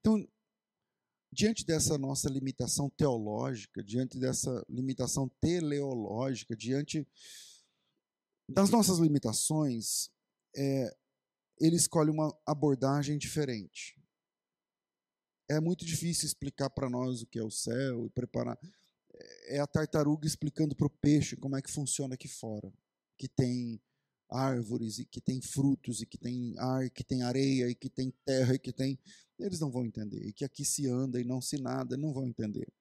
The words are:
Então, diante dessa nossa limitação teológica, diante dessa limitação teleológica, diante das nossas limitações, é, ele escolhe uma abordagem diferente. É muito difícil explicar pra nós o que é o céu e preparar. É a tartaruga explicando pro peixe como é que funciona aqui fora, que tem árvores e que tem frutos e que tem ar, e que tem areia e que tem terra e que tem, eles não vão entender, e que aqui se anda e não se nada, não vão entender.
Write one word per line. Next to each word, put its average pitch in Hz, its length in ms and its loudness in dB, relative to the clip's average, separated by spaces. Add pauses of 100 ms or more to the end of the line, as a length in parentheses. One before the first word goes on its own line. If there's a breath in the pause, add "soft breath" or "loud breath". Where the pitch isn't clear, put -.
Então, 214 260 4 (1040)
diante 214 320 2
dessa 156 320 2
nossa 135 320 -2
limitação 135 640 -2
teológica, 113 920 0
diante 123 360 -2
dessa 127 500 -2
limitação 127 600 -2 (120)
teleológica, 135 1120 -2
diante 135 540 -2 (1400 loud breath)
das 190 220 6
nossas 185 300 6
limitações, 143 1120 2 (440)
é, 135 400 0 (640)
ele 165 180 6
escolhe 156 340 4
uma 156 340 0
abordagem 143 720 2
diferente. 127 840 -6 (1500)
É 147 100 2
muito 170 280 0
difícil 160 400 -2
explicar 139 420 -2
pra 131 220 -2
nós 123 320 -2
o 117 40 -12
que - 120 -8
é 113 60 -2
o 107 60 -4
céu 120 560 -2
e 113 40 -8
preparar. 120 480 -4 (880 loud breath)
É 135 120 -2
a 143 80 2
tartaruga 151 600 2
explicando 151 500 0
pro 147 140 2
peixe - 460 4
como 135 200 -6
é 135 60 -4
que - 80 -12
funciona 135 440 -4
aqui 127 140 -14
fora, 107 440 -10 (440)
que 135 120 -8
tem 123 520 0 (520)
árvores 117 680 -2
e 123 60 -8
que - 160 -12
tem 131 200 -2
frutos 135 600 0
e 113 60 -8
que - 100 -18
tem 120 420 -6
ar, 131 280 0
e 120 40 -6
que - 140 -12
tem 127 180 -2
areia 127 460 2
e 123 60 -2
que - 140 -10
tem 131 220 -4 (140)
terra 131 300 4
e 120 40 0
que - 140 -8
tem, 135 260 -2 (400 loud breath)
eles 180 220 -4
não 151 100 0
vão 123 140 -2
entender, 104 420 -6
e 107 60 -8
que - 120 -6
aqui 143 200 -8
se 143 240 0
anda 127 320 0
e 123 40 -2
não 127 160 -2
se 143 180 -4
nada, 127 380 -4
não 151 160 -2
vão 131 140 -4
entender. 113 540 -6